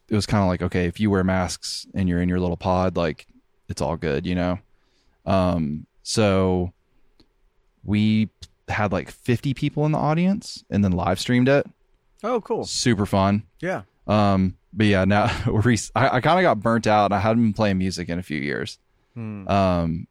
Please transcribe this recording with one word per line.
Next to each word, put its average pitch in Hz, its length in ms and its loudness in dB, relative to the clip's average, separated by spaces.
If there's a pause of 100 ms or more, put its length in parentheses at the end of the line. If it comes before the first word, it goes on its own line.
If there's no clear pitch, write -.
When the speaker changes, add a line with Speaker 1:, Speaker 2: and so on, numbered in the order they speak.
Speaker 1:
it 107 60 -2
was 104 120 0
kinda 101 200 2
like, 90 160 0
okay, 90 240 0
if 87 120 -4
you 107 120 2
wear 95 120 2
masks 92 720 -4
and 92 140 0
you're 87 140 0
in 90 60 0
your 90 120 0
little 87 160 -2
pod, 92 400 0
like, 82 300 -4 (420)
it's - 140 -8
all 80 140 -2
good, 78 300 -2
you 90 80 -2
know? 90 240 -2 (680)
Um, 87 600 -2 (160)
so 95 680 0 (1120)
we 107 460 2 (380)
had, 104 240 -2
like, 80 180 -4
fifty 127 440 -2
people 147 320 -4
in 156 60 0
the 151 60 -2
audience 165 720 -2
and 101 120 2
then 95 100 2
live 87 280 0
streamed 123 280 2
it. 139 180 2 (580)
Speaker 2:
Oh, 233 160 -2
cool. 175 240 -6
Speaker 1:
Super 104 420 0
fun. 101 380 0 (160)
Speaker 2:
Yeah. 165 220 -6 (240)
Speaker 1:
Um, 98 500 2 (160)
but 107 140 0
yeah, 95 180 4
now 101 260 2 (120)
<laughs> - 40 -2
we're 110 140 2
re-, 113 180 2 (160)
I, 120 220 2
I 127 40 0
kinda 170 220 2
got 120 180 2
burnt 113 260 0
out 107 200 6
and 95 80 0
I 98 60 0
hadn't 113 220 2
been 110 100 2
playing 101 260 0
music 90 300 -4
in 85 100 -4
a 92 40 -6
few 76 180 -6
years. 67 380 -6 (360)
Speaker 2:
Hmm. 107 340 -12
Speaker 1:
Um, 90 640 0